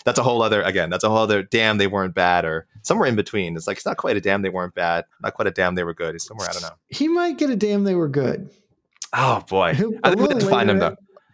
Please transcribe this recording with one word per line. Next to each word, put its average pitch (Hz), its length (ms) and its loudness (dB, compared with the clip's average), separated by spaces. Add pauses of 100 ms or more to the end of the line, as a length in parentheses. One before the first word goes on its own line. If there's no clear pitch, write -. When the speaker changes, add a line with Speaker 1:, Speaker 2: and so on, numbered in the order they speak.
Speaker 1:
that's 123 160 2
a - 20 2
whole 120 180 4
other, 107 220 4
again, 90 260 0
that's 90 140 -2
a 110 60 4
whole 110 100 4
other 104 240 2
damn 110 360 2
they 98 100 4
weren't 95 260 -2
bad 90 300 4
or 80 240 -4 (140)
somewhere 135 260 0
in 117 80 0
between. 92 400 -2
It's 82 100 -10
like, 101 120 -6
it's - 80 -10
not 165 100 -4
quite - 200 -2
a 101 40 -2
damn 101 220 0
they 95 80 -2
weren't 90 240 -6
bad, 85 320 -2 (140)
not 104 140 -6
quite 104 140 -2
a - 20 -4
damn 90 240 0
they 90 80 -2
were 85 120 -4
good. 82 200 -6
It's 85 120 -12
somewhere, 104 220 -8
I 85 40 -6
don't 90 100 -8
know. 82 140 -12 (140)
Speaker 2:
He 302 180 -2
might 339 300 -2
get 294 120 0
a 240 60 -2
damn 202 260 0
they 196 140 2
were 165 100 0
good. 139 440 -2 (640)
Speaker 1:
Oh, 123 340 0
boy. 95 260 2
Speaker 2:
He'll, 208 200 0 (100)
Speaker 1:
I'd 151 100 6
Speaker 2:
a - 20 -2
Speaker 1:
love 262 120 2
to 294 80 0
Speaker 2:
little 196 140 2
Speaker 1:
find 117 200 0
him, 98 80 4
Speaker 2:
later. 85 120 2
Speaker 1:
though. - 280 -18 (160)